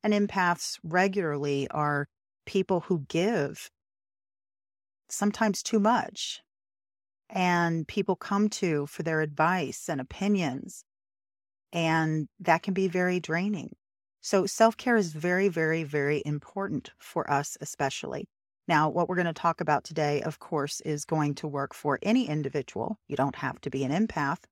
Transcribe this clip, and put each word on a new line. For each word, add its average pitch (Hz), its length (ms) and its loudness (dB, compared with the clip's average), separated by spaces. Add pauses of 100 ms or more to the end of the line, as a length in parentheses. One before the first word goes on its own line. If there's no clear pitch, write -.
And 208 140 2
empaths 190 680 0
regularly 156 840 0
are 147 380 0 (400)
people 185 340 0
who 156 260 0
give 175 600 -2 (1400)
sometimes 208 520 0
too - 180 0
much, - 640 0 (880)
and 170 600 2
people 196 280 0
come 208 340 0
to 151 360 0
for - 160 -12
their 160 180 0
advice 156 680 0
and 147 100 -4
opinions, 165 840 -2 (880)
and 160 540 2 (120)
that 170 220 4
can 190 140 -2
be 190 120 2
very 180 320 0
draining. 170 560 -4 (460)
So 190 240 2
self-care 226 500 4
is 185 160 2
very, 180 360 2
very, 160 360 2
very 143 400 0
important 151 760 -4
for - 300 -6
us, 143 320 0
especially. - 680 -6 (400)
Now, 156 220 4
what 170 200 0
we're 185 60 -2
gonna 175 180 0
talk - 260 0
about 151 240 2
today, 147 380 -2
of 156 160 -6
course, - 440 -4
is 147 220 -4
going 147 320 0
to - 120 -8
work 139 260 -4
for 147 300 0
any 226 260 2
individual. 147 760 -4
You 143 80 -6
don't 135 220 0
have - 240 -6
to 135 100 -6
be 139 120 -2
an 131 80 -2
empath. 170 600 0